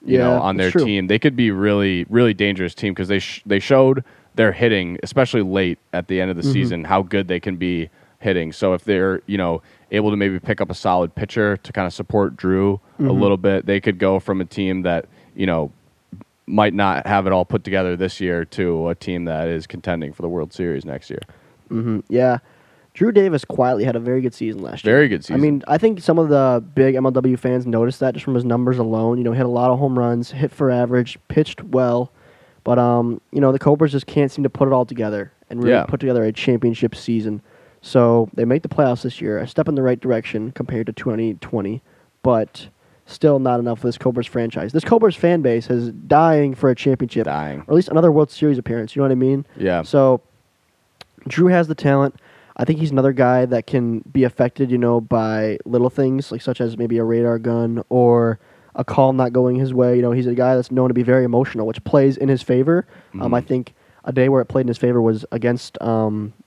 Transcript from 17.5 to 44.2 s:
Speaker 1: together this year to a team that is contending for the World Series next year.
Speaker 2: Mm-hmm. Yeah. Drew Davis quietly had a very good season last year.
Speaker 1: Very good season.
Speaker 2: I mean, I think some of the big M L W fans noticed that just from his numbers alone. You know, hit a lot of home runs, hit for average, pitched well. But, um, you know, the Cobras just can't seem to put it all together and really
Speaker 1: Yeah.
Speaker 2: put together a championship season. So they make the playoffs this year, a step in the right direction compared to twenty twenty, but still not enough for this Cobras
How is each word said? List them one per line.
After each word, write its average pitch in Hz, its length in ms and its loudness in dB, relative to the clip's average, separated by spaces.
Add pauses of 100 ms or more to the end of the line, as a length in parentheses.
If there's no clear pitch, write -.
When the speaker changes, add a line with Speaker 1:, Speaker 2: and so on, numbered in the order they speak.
Speaker 1:
together 92 320 -2
this 92 260 -6
year 85 240 -2
to 85 440 -2
a 85 60 -4
team 87 300 -6
that 80 220 -4
is 80 200 -6
contending 82 460 -8
for - 80 -18
the 85 80 -6
World 85 240 -6
Series 82 320 -6
next 69 240 -12
year. - 120 -12 (480)
Speaker 2:
Mm-hmm. 113 300 -4 (100)
Yeah. 123 300 2 (540)
Drew 214 200 0
Davis 190 320 2
quietly 123 400 0
had 120 100 0
a 117 60 -4
very 127 180 -2
good 123 140 -4
season 110 280 -8
last - 220 -12
year. 107 120 4
Speaker 1:
Very 143 120 6
good 87 160 -2
season. 80 120 -4
Speaker 2:
I 131 40 2
mean, 147 260 2
I 151 120 2
think 208 240 0
some 165 180 2
of 160 80 2
the 131 340 4 (140)
big 131 200 4
M 131 100 0
L 131 60 2
W 127 260 2
fans 123 280 -2
noticed 117 360 0
that 127 120 0
just - 120 -14
from 135 100 -2
his 120 80 0
numbers 123 360 0
alone. 113 380 0
You 123 60 -2
know, 117 80 0
hit 127 140 0
a 123 40 0
lot 120 220 2
of 123 80 0
home 131 180 0
runs, 120 340 -2
hit 135 200 -4
for 139 180 0
average, 123 480 0 (120)
pitched - 340 -2
well. 123 480 0 (540)
But, 123 120 2
um, 120 440 2 (100)
you 143 80 -2
know, 135 140 4
the 135 60 -2
Cobras 147 340 2
just 139 140 -4
can't 143 220 0
seem 143 140 -4
to 131 60 0
put - 180 0
it 135 60 0
all 127 120 2
together 107 460 -6 (180)
and 120 140 -6
really 120 120 4
Speaker 1:
Yeah. 90 100 0
Speaker 2:
put - 160 -6
together 123 240 0
a 110 80 -2
championship 117 600 -2
season. 110 480 -6 (400)
So 117 520 2
they 113 100 -4
make 131 180 0
the - 80 -10
playoffs 131 340 0
this 123 180 -8
year, 107 160 -4
a 120 100 -6
step - 220 -2
in 151 60 -2
the 135 60 0
right 127 180 0
direction 113 520 -4
compared 117 360 -6
to 113 60 -8
twenty 113 420 -4
twenty, 107 460 -6 (420)
but 113 440 0 (380)
still 147 340 2
not 123 200 2
enough 120 200 -2
for 123 80 -4
this 117 100 -4
Cobras 123 300 -2